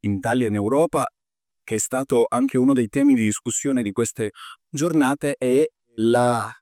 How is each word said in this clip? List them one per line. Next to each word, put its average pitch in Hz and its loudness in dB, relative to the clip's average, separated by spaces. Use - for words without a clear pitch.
in 104 -2
Italia 113 -2
e 113 -2
in 104 -2
Europa, 127 0
che - -8
è 110 -2
stato 131 0
anche 127 0
uno 131 4
dei 123 0
temi 139 4
di 113 2
discussione 123 -2
di 101 -4
queste 113 -4
giornate, 147 0
è 131 2
la 117 2